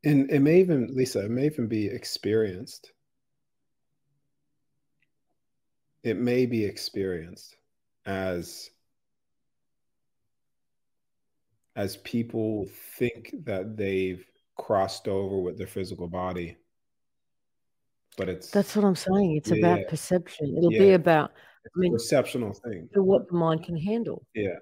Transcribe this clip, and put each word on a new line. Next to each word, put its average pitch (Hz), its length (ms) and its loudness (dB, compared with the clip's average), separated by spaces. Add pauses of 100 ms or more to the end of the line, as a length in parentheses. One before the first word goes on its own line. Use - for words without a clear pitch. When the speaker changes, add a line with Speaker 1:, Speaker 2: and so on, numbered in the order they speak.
Speaker 1:
And 143 260 4
it 147 120 4
may 160 180 8
even, 151 340 2
Lisa, 123 320 0
it 110 60 -2
may 127 140 0
even 143 220 -2
be 107 200 -2
experienced. 104 1040 -4 (3000)
It 113 140 -2
may 123 280 2
be 113 200 -2
experienced 92 880 -8 (500)
as, 92 640 -6 (3000)
as 101 220 -4
people 110 720 -4 (300)
think 120 360 -4 (100)
that 107 340 -6
they've 95 480 -2 (320)
crossed 95 500 -2
over 98 300 -2
with 87 200 -4
their 95 100 -10
physical 90 400 -8
body. 87 500 -6 (1600)
But 92 120 -4
it's 90 220 -10
Speaker 2:
That's - 240 0
what 208 100 4
I'm 185 100 4
saying. 190 420 0
It's 151 140 -6
Speaker 1:
Yeah, 165 60 4
Speaker 2:
about 170 240 4
Speaker 1:
yeah. - 80 -8
Speaker 2:
perception. 165 680 -4
It'll 170 160 4
Speaker 1:
Yeah. 220 60 2
Speaker 2:
be 196 140 10
about, 165 380 4 (340)
Speaker 1:
It's - 100 -20
Speaker 2:
I 175 40 0
mean, 175 140 2
Speaker 1:
a 113 40 0
perceptional 120 680 0
thing. 98 300 -10
Speaker 2:
to 196 100 4
what 190 240 4
the 180 80 -6
mind 160 280 2
can 170 140 -6
handle. 208 560 -4
Speaker 1:
Yeah. 101 280 -2